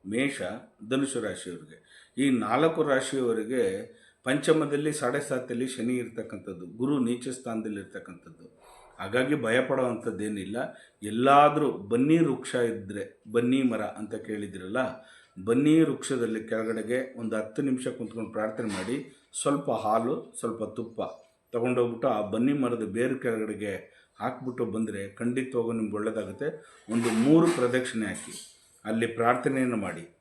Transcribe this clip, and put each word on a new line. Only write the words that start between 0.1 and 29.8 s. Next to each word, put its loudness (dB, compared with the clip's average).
ಧನುಷು 0
ರಾಶಿಯವ್ರಿಗೆ. -10
ಈ 4
ನಾಲ್ಕು 4
ರಾಶಿಯವರಿಗೆ 0
ಪಂಚಮದಲ್ಲಿ 2
ಸಾಡೆ 0
ಸಾತಲ್ಲಿ -4
ಶನಿ -2
ಇರ್ತಕ್ಕಂಥದ್ದು, -8
ಗುರು 0
ನೀಚ 0
ಸ್ಥಾನದಲ್ಲಿ -6
ಇರ್ತಕ್ಕಂಥದ್ದು. -18
ಹಾಗಾಗಿ 0
ಭಯ 2
ಪಡೋವಂಥದ್ದೇನಿಲ್ಲ. -2
ಎಲ್ಲಾದರೂ 6
ಬನ್ನಿ 2
ವೃಕ್ಷ 0
ಇದ್ದರೆ, -2
ಬನ್ನಿ 4
ಮರ 2
ಅಂತ -6
ಕೇಳಿದಿರಲ್ಲ, -6
ಬನ್ನಿ 6
ವೃಕ್ಷದಲ್ಲಿ 0
ಕೆಳಗಡೆಗೆ -2
ಒಂದು -4
ಹತ್ತು -4
ನಿಮಿಷ 0
ಕುಂತ್ಕೊಂಡು -8
ಪ್ರಾರ್ಥನೆ -4
ಮಾಡಿ, -6
ಸ್ವಲ್ಪ 0
ಹಾಲು, 0
ಸ್ವಲ್ಪ -4
ತುಪ್ಪ -8
ತೊಗೊಂಡೋಗ್ಬಿಟ್ಟು 0
ಆ 0
ಬನ್ನಿ 2
ಮರದ 0
ಬೇರು -2
ಕೆಳಗಡೆಗೆ -4
ಹಾಕ್ಬಿಟ್ಟು -4
ಬಂದರೆ -4
ಖಂಡಿತವಾಗೂ -2
ನಿಮ್ಗೆ -2
ಒಳ್ಳೆಯದಾಗುತ್ತೆ. -4
ಒಂದು 2
ಮೂರು 8
ಪ್ರದಕ್ಷಿಣೆ 2
ಹಾಕಿ. -10
ಅಲ್ಲಿ 0
ಪ್ರಾರ್ಥನೆಯನ್ನು 2
ಮಾಡಿ. -6